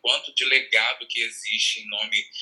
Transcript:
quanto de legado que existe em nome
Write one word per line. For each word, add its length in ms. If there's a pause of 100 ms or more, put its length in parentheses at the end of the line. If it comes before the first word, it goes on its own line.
quanto 320
de 120
legado 640
que 140
existe 600
em 80
nome 360 (160)